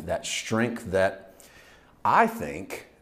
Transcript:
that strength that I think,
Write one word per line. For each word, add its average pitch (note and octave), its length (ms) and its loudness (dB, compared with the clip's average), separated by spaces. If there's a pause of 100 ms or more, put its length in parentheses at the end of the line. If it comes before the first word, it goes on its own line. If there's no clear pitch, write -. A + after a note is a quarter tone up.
that E2+ 180 -4
strength - 640 -2
that F#2+ 440 0 (680)
I E3+ 240 6
think, E2+ 600 -8 (160)